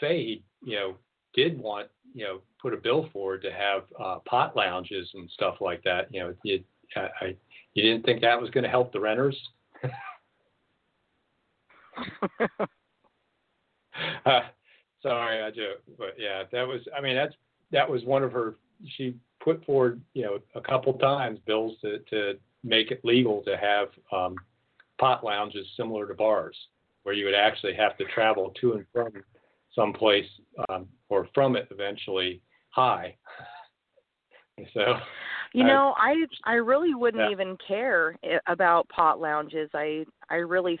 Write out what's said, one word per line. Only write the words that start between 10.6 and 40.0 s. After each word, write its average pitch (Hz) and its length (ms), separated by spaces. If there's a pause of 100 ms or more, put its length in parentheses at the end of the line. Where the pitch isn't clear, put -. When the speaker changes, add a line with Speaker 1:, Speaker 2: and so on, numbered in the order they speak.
Speaker 1:
Uh, 127 140 (640)
sorry, 117 400
I 107 80
joke, 107 320 (160)
but 101 200
yeah, 98 320
that 127 160
was, 127 140 (160)
I 143 40
mean, 135 140
that's, 147 200 (360)
that 143 180
was 127 160
one 135 180
of 120 100
her, 113 240 (400)
she 127 180 (280)
put 160 220
forward, 127 360 (140)
you 131 80
know, 104 160 (160)
a 120 60
couple 135 340
times 135 520
bills 110 360
to, 104 160 (120)
to 101 240 (300)
make 113 260
it - 140
legal 120 380
to 98 140
have, 101 320 (240)
um, 92 240 (640)
pot 127 240
lounges 104 440 (100)
similar 110 320
to 98 60
bars, 107 420 (460)
where 98 120
you 101 120
would 98 80
actually 101 400
have 104 240
to 98 80
travel 107 540
to 123 120
and 101 200
from 120 200 (640)
someplace, 104 520 (420)
um, 92 180 (220)
or 95 260
from 135 220
it 101 140
eventually 95 720 (300)
high. 98 440 (240)
<laughs> - 60 (1300)
So, 113 220 (580)
Speaker 2:
You 247 120
Speaker 1:
I - 20
Speaker 2:
know, 269 300
I, 247 180 (300)
I 220 80
really 262 420
wouldn't 226 300
Speaker 1:
Yeah. 214 80
Speaker 2:
even 185 340
care 190 560
i-, - 240
about 170 420
pot 160 320
lounges. 151 540
I, 156 320 (240)